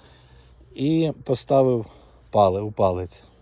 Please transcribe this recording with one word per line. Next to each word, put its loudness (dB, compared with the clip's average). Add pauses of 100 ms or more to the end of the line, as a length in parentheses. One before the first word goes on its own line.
(760)
І -2 (120)
поставив 0 (440)
пали-, 2
у -8
палець -4 (200)